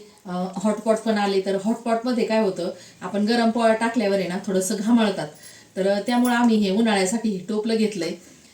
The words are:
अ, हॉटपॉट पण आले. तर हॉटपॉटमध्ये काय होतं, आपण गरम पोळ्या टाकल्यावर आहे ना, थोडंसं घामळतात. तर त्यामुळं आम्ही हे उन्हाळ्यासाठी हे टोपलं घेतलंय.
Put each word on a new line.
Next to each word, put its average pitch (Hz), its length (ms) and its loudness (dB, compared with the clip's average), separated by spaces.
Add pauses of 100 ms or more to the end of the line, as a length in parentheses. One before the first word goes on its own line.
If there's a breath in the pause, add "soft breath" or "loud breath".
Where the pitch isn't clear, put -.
(260 loud breath)
अ, 180 200 -4 (100)
हॉटपॉट 214 420 0
पण 220 200 -2
आले. 196 240 0
तर 196 240 -2
हॉटपॉटमध्ये 226 580 -2
काय 220 180 2
होतं, 180 280 -2 (320 loud breath)
आपण 202 240 -2
गरम 226 240 2
पोळ्या 226 260 2
टाकल्यावर 220 400 0
आहे 185 120 0
ना, 180 100 -4 (100)
थोडंसं 190 320 0
घामळतात. 196 480 2 (480 loud breath)
तर 196 320 0
त्यामुळं 247 260 2
आम्ही 233 220 4
हे 202 140 2
उन्हाळ्यासाठी 214 600 2
हे 190 100 -4 (100)
टोपलं 214 260 -2
घेतलंय. 196 360 -2 (420 loud breath)